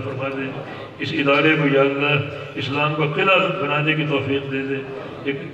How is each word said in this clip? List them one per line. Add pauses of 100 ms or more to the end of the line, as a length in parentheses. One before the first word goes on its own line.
فرما
دے۔ (380)
اس
ادارے
کو،
یا
اللہ، (360)
اسلام
کا (120)
قلعہ
بنانے
کی
توفیق
دے
دے، (480)
ایک، (180)